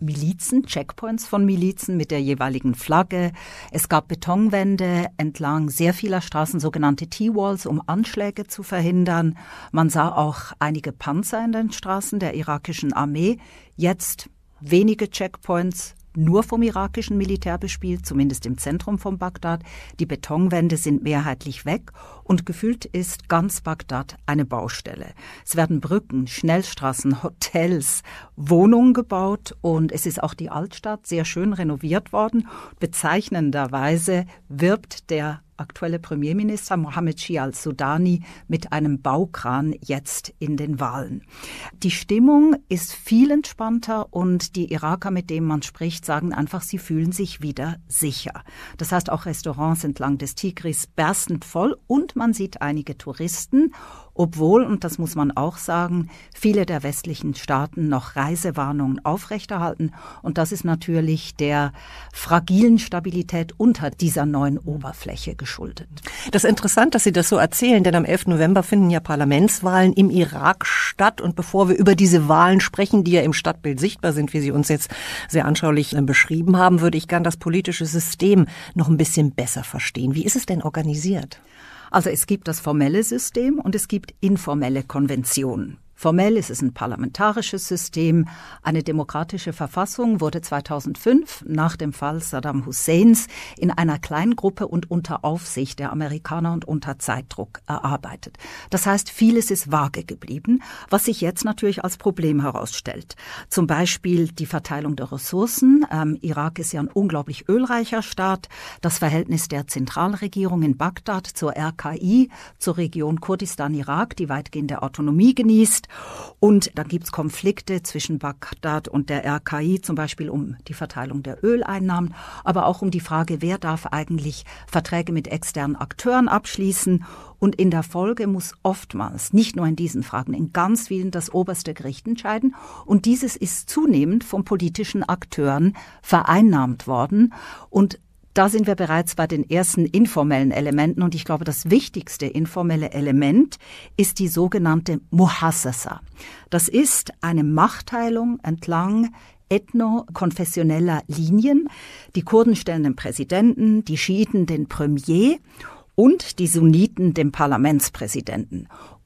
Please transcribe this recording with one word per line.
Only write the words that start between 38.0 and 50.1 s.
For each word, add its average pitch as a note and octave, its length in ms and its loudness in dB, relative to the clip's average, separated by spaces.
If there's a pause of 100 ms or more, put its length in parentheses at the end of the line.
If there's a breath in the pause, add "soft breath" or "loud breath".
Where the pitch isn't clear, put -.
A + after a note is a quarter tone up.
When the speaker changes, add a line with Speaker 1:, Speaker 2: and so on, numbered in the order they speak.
Speaker 1:
mit E3 280 -4
einem D3 260 0
Baukran C#3+ 800 -2
jetzt - 580 -8
in D3+ 200 -4
den D3 220 -4
Wahlen. C3 420 -6 (600 loud breath)
Die F#3 80 2
Stimmung D4 680 6 (120)
ist F3 240 -4
viel B3+ 380 4
entspannter A3+ 840 -2
und F3+ 420 0
die F3 160 -4
Iraker, D#3+ 400 -2
mit F3+ 200 -4
denen D#3+ 160 -2
man D3+ 160 0
spricht, E3 420 -8
sagen D#3+ 300 -2
einfach, D#3 260 -4
sie - 160 -8
fühlen E3 340 -2
sich F3+ 300 -6
wieder D3 360 -6 (120)
sicher. - 560 -6 (320 loud breath)
Das E3 160 -6
heißt, F3+ 180 0
auch D#3+ 140 -4
Restaurants D#3+ 580 -2
entlang C#3 360 -2